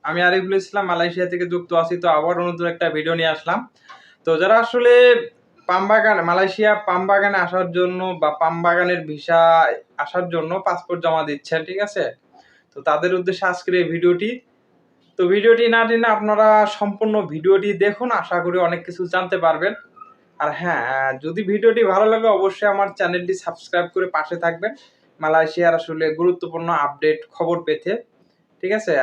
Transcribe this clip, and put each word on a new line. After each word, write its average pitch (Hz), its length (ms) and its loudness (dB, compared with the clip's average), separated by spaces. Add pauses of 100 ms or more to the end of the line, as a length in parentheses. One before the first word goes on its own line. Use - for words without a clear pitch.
আমি 160 180 -4
আরিফুল 185 340 2
ইসলাম, 190 300 -2
মালয়েশিয়া 175 440 -2
থেকে 175 160 -4
যুক্ত 175 280 -6
আছি। 165 240 0
তো 175 120 -2
আবারও 165 340 0
নতুন 175 240 -4
একটা 170 220 -4
ভিডিও 156 260 -4
নিয়ে 165 180 0
আসলাম। 170 260 -4 (680)
তো 165 100 0
যারা 196 220 2
আসলে 240 340 2 (760)
পাম 185 200 0
বাগান, 214 340 4
মালয়েশিয়া 190 500 0 (120)
পাম 180 240 -2
বাগানে 196 320 2
আসার 180 320 -2
জন্য 180 280 -2 (200)
বা 156 180 2
পাম 165 240 0
বাগানের 175 440 0
ভিসা 151 360 0 (560)
আসার 180 320 -4
জন্য 165 300 -4
পাসপোর্ট 175 420 -4
জমা 160 220 0
দিচ্ছেন, 151 420 -4
ঠিক 185 160 -10
আছে? 202 220 -4 (640)
তো - 140 -20
তাদের 156 320 0
উদ্দেশ্যে 180 340 -4
আজকের 185 280 -4
এই 180 140 2
ভিডিওটি। 175 400 0 (920)
তো - 80 2
ভিডিওটি 226 400 4
না 226 160 4
টেনে 226 240 0
আপনারা 214 400 2 (240)
সম্পূর্ণ 208 440 -2 (120)
ভিডিওটি 190 500 2
দেখুন, 202 340 0
আশা 180 280 -2
করি 175 200 -2
অনেক 170 240 0
কিছু 175 240 -10
জানতে 180 300 -2
পারবেন। 165 360 0 (680)
আর 151 140 -2
হ্যাঁ, 160 300 -4
আহ, 135 360 -2
যদি 165 240 -8
ভিডিওটি 214 400 2
ভালো 196 220 2
লাগে 220 220 2
অবশ্যই 196 420 2
আমার 196 260 0
চ্যানেলটি 180 400 -2
সাবস্ক্রাইব 175 560 -4
করে 185 160 -2
পাশে 156 300 -4
থাকবেন 170 340 -4 (480)
মালয়েশিয়ার 160 560 2
আসলে 160 300 -4 (100)
গুরুত্বপূর্ণ 170 640 -2
আপডেট 147 420 0 (120)
খবর 170 320 -2
পেতে, 156 280 -4 (720)
ঠিক 185 100 -4
আছে? 214 300 -2